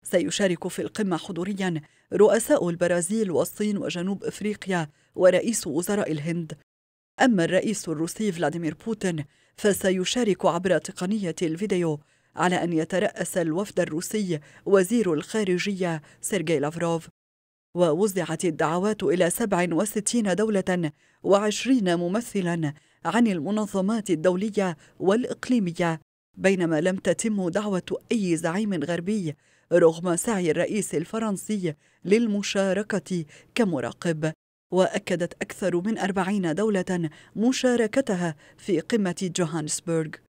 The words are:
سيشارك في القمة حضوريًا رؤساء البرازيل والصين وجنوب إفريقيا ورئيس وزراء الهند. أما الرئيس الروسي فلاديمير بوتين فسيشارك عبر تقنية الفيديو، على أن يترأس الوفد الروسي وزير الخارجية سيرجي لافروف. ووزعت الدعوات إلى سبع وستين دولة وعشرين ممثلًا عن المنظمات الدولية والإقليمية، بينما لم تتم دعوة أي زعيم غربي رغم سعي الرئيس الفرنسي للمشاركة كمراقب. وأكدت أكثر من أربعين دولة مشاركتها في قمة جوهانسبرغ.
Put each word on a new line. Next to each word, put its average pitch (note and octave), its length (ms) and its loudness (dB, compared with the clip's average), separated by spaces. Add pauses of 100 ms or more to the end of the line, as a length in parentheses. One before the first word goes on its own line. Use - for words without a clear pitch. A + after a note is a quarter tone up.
سيشارك F#3 640 0
في F3+ 140 -6
القمة F#3 360 -4
حضوريًا F3+ 640 -4 (320)
رؤساء G#3 560 4
البرازيل F3 640 0
والصين G3+ 460 -2
وجنوب F3+ 460 -6
إفريقيا F#3+ 680 -4 (260)
ورئيس F#3 520 4
وزراء F3 440 -2
الهند. D#3+ 420 -6 (680)
أما G#3+ 240 4
الرئيس F#3 440 0
الروسي E3+ 420 -2
فلاديمير E3 440 -2 (100)
بوتين F#3 400 -4 (300)
فسيشارك F#3+ 920 0
عبر F3 320 2
تقنية F#3 640 -4
الفيديو، E3+ 580 -2 (360)
على F3 280 2
أن E3+ 100 -2
يترأس F3 640 -2
الوفد F3 420 -2
الروسي F3 600 -2 (260)
وزير F#3+ 480 4
الخارجية F3+ 880 -2 (200)
سيرجي E3 380 0
لافروف. E3 500 -2 (680)
ووزعت F3 680 2
الدعوات F3 580 0
إلى E3+ 260 4
سبع F#3 420 0
وستين G3+ 640 0
دولة F#3 560 0 (320)
وعشرين G#3 720 4
ممثلًا F3 760 -2 (320)
عن A3 220 4
المنظمات G3+ 840 -2
الدولية F#3 680 0 (220)
والإقليمية، F3+ 1000 0 (360)
بينما F3 440 2
لم F#3 140 2
تتم F#3+ 540 0
دعوة F#3+ 500 -2 (120)
أي F#3 260 2
زعيم F3 460 -2
غربي E3+ 520 -2 (380)
رغم E3 420 6
سعي F3+ 360 0
الرئيس F3 440 0
الفرنسي G3 760 -4 (320)
للمشاركة G3 1200 0 (300)
كمراقب. D#3 760 -2 (400)
وأكدت F3+ 720 0
أكثر F3+ 340 -4
من G3 220 -2
أربعين F#3 580 -2
دولة F3+ 540 0 (260)
مشاركتها A3+ 1000 0 (220)
في E3+ 220 -2
قمة F#3 560 -2
جوهانسبرغ. E3 720 -2 (280)